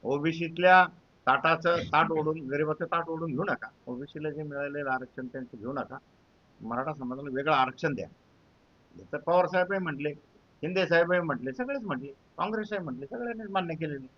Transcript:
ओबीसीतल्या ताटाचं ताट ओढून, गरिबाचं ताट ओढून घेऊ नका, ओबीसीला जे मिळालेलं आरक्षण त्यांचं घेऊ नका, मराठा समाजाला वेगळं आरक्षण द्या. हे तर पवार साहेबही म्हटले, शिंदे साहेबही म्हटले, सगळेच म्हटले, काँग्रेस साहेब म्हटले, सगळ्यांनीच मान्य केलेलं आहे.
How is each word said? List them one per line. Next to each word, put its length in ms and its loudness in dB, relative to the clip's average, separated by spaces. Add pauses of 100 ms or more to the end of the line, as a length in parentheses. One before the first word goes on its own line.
ओबीसीतल्या 840 6 (400)
ताटाचं 500 4
ताट 360 2
ओढून, 360 -2
गरिबाचं 360 0
ताट 240 -2
ओढून 240 -4
घेऊ 100 -2
नका, 260 -4 (180)
ओबीसीला 440 -8
जे 120 -8
मिळालेलं 480 -6
आरक्षण 360 -6
त्यांचं 320 -12
घेऊ 140 -8
नका, 260 -8 (640)
मराठा 340 -4
समाजाला 380 -8
वेगळं 220 2
आरक्षण 400 2
द्या. 140 -8 (880)
हे 160 -20
तर 60 -6
पवार 280 4
साहेबही 320 0
म्हटले, 360 -4 (460)
शिंदे 260 0
साहेबही 340 6
म्हटले, 320 -2
सगळेच 300 -4
म्हटले, 260 -6
काँग्रेस 600 -6
साहेब 160 -4
म्हटले, 220 -8
सगळ्यांनीच 440 -8
मान्य 240 -2
केलेलं 260 -6
आहे. 180 -16